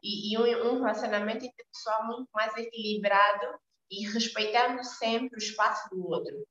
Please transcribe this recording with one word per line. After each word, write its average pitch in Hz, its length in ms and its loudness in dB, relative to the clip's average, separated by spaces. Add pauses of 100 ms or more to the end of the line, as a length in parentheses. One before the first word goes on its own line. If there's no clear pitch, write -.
e, 208 320 -6
e 220 40 0
um, 233 380 4
um 262 60 0
relacionamento 214 640 0
interpessoal 220 640 -6
muito 247 260 -8
mais 220 220 0
equilibrado 208 920 2 (440)
e 202 160 -6
respeitando 226 760 2
sempre 233 520 -2
o 214 80 -6
espaço - 460 0
do 185 180 -6
outro. - 280 -4 (160)